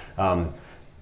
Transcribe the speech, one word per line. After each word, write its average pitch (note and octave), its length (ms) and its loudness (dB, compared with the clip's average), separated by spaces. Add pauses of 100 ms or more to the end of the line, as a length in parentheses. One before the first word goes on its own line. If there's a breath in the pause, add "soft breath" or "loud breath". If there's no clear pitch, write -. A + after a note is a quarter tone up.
(180 loud breath)
Um, F2+ 360 4 (480 loud breath)